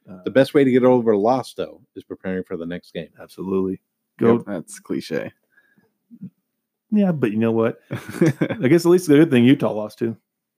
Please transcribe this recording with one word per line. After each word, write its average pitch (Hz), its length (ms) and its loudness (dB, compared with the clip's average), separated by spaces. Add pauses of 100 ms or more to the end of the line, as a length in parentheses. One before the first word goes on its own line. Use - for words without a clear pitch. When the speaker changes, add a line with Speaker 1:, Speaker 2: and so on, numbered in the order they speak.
(100)
Speaker 1:
Uh, 92 140 -20
Speaker 2:
The 101 60 -6
best 131 240 0
way 143 100 4
to 131 60 2
get 123 120 4
over 123 300 4
a 101 60 2
loss, 117 360 -2
though, 78 280 -12 (120)
is 98 100 -18
preparing 92 400 -10
for 92 120 -12
the 82 100 -12
next 87 260 -14
game. 85 180 -14 (100)
Speaker 1:
Absolutely. 95 600 -6 (380)
Go. 117 180 2
Speaker 3:
Yep, 117 100 -4
that's 98 340 -12
cliche. 69 520 -8 (1600)
Speaker 1:
Yeah, 202 200 2
but 127 220 -2
you 110 60 -4
know 113 120 0
what? 113 340 -2
Speaker 3:
<laughs> - 60 -16
Speaker 1:
I 156 800 -2
guess 165 160 2
at 170 60 2
least 180 180 2
the 143 80 6
good 160 140 6
thing 123 140 4
Utah 127 280 4
lost 107 260 -10
too, 117 180 -4 (420)